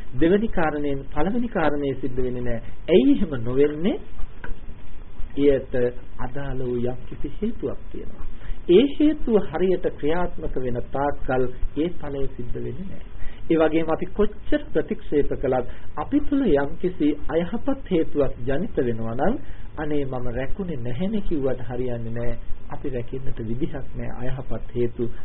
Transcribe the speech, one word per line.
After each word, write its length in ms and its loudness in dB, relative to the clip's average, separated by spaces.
දෙවෙනි 360 2
කාරණයෙන් 580 0
පළවෙනි 420 0
කාරණය 460 0
සිද්ධ 220 0
වෙන්නේ 260 0
නැහැ. 200 0
ඇයි 280 6
එහෙම 260 2
නොවෙන්නේ? 580 0
එයට 400 2
අදාළ 440 -2
වූ 180 -2
යම් 260 -2
කිසි 280 -2
හේතුවක් 540 -2
තියෙනවා. 400 -2
ඒ 220 8
හේතුව 540 2
හරියට 480 0
ක්‍රියාත්මක 640 -2
වෙන 300 0
තාක්කල් 580 0
ඒ 180 0
ඵලය 380 -2
සිද්ධ 260 -2
වෙන්නේ 320 -6
නැහැ. 220 -4
ඒ 140 2
වගේම 300 2
අපි 200 -2
කොච්චර 580 0
ප්‍රතික්ෂේප 680 0
කළත් 340 -2
අපි 280 -2
තුල 240 2
යම් 300 2
කිසි 340 0
අයහපත් 600 0
හේතුවක් 540 2
ජනිත 360 0
වෙනවා 380 0
නම්, 200 4
"අනේ 300 0
මම 240 -2
රැකුනේ 480 0
නැහැනේ" 440 0
කිව්වට 420 2
හරියන්නේ 500 -2
නැහැ. 240 2
අපි 220 -4
රැකෙන්නට 520 0
විදිහක් 340 -2
නැහැ, 320 -2
අයහපත් 500 0
හේතු 320 0